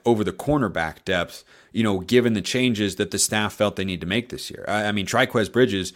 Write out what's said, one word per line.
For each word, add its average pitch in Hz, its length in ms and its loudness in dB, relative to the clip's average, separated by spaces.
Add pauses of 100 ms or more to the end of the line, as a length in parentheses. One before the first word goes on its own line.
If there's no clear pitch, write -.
over 110 180 4
the 92 80 -2
cornerback 92 720 -2
depth, 87 400 -2 (280)
you 110 120 0
know, 98 160 2
given 117 340 4
the 98 80 -2
changes 107 560 0
that 101 140 0
the 98 80 -2
staff 107 340 0
felt 104 220 0
they 95 80 -2
need 92 180 -4
to 82 60 -8
make 113 220 -2
this - 220 -10
year. - 160 -14
I, 104 180 -2
I 104 60 -2
mean, 101 140 -2
Trikweze 117 460 0
Bridges 104 440 2